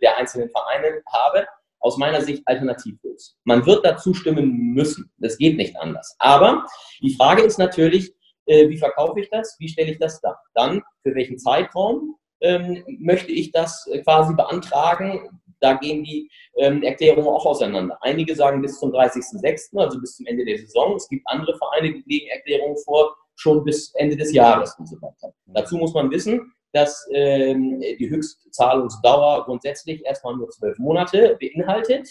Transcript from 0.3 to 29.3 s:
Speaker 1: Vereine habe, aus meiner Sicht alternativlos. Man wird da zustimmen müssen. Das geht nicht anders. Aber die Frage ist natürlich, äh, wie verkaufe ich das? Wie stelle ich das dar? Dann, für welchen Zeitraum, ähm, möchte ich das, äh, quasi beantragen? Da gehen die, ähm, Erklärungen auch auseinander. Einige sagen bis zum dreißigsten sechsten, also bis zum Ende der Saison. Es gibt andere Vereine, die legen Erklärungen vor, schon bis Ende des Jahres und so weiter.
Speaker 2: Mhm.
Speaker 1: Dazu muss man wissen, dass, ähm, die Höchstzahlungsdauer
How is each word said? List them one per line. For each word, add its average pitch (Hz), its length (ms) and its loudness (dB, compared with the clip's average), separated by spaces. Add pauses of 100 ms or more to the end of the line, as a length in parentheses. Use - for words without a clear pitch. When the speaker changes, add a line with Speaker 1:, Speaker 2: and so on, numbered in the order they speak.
Speaker 1:
Vereine 139 520 -4 (100)
habe, 147 340 0 (340)
aus 123 160 -2
meiner 147 240 -2
Sicht 143 260 -6
alternativlos. - 1000 -8
Man 120 220 4
wird 208 180 6
da 170 120 4
zustimmen 147 560 0 (200)
müssen. 151 460 -4
Das 113 180 -6
geht 156 200 2
nicht - 240 -4
anders. - 380 -10
Aber 143 460 6 (380)
die 135 120 0
Frage 156 280 6
ist 214 160 2
natürlich, 185 560 2 (320)
äh, 151 220 8
wie - 100 -6
verkaufe 156 420 -2
ich 202 100 -10
das? 220 280 -8
Wie 160 100 -10
stelle 160 220 -4
ich 156 80 -10
das 160 220 -6
dar? 95 200 -6 (140)
Dann, 160 280 0 (200)
für 131 120 -4
welchen 131 240 -6
Zeitraum, 196 800 -2 (240)
ähm, 180 440 -2 (160)
möchte 175 320 0
ich 160 180 -4
das, 165 380 -4
äh, 143 140 -6
quasi 160 320 4
beantragen? 175 1040 -2 (180)
Da 135 160 4
gehen 151 300 -6
die, 151 240 -10 (280)
ähm, 143 260 2
Erklärungen 151 460 4
auch - 180 0
auseinander. 101 560 -2
Einige 160 320 -2
sagen 139 280 2
bis 139 160 -8
zum 135 140 -4
dreißigsten 127 480 0
sechsten, - 380 -4
also 135 220 -2
bis - 160 -14
zum 123 100 -18
Ende 120 180 -4
der 107 140 -4
Saison. 147 380 -2
Es - 120 -12
gibt 135 180 -8
andere 156 300 -4
Vereine, 151 380 -4
die 135 120 -18
legen 147 220 -4
Erklärungen 143 500 -4
vor, 151 380 2 (200)
schon 151 280 2
bis 151 300 -4
Ende 147 220 0
des 151 160 -4
Jahres 117 460 6
und 82 100 -16
so 80 120 -18
weiter. - 320 -18 (140)
Speaker 2:
Mhm. 95 80 -14
Speaker 1:
Dazu 135 240 -4
muss 165 160 -4
man 139 160 0
wissen, 214 420 -4 (200)
dass, 147 400 0
ähm, 135 680 0
die - 300 -6
Höchstzahlungsdauer 131 1300 0